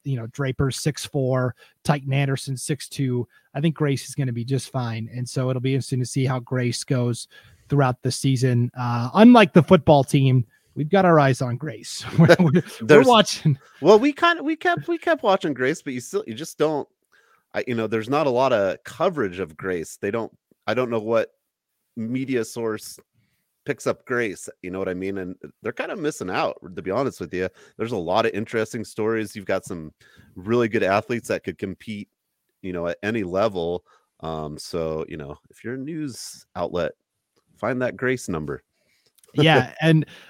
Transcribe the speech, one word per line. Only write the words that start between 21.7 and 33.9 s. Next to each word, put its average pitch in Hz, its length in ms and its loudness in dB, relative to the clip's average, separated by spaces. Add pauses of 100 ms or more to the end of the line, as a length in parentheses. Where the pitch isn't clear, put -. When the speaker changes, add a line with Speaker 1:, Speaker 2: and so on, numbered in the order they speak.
Speaker 2:
media 123 480 -4
source 113 540 -8 (680)
picks - 200 -8
up - 200 -4
Grace, 120 420 -4 (140)
you 92 80 -10
know 95 80 -8
what 95 100 -4
I 90 60 -4
mean? 98 240 -6
And 92 160 -8 (260)
they're 113 120 -8
kinda 320 220 -8
missing 147 360 -6
out, 120 260 -4 (180)
to 92 60 -12
be 90 100 -6
honest 123 300 -4
with 90 140 -10
you. 90 160 -4 (260)
There's 113 160 -6
a 107 60 -4
lot 87 260 0
of - 80 -2
interesting 110 500 -6
stories. 110 540 -6
You've 98 80 -14
got 95 220 -4
some 80 260 -12 (440)
really 113 320 0
good 104 140 -2
athletes 104 460 0
that 98 160 -4
could 87 140 -10
compete, 104 500 -10 (540)
you 95 100 -8
know, 87 140 -6
at 85 160 -4
any 107 220 -2
level. 90 600 -4 (360)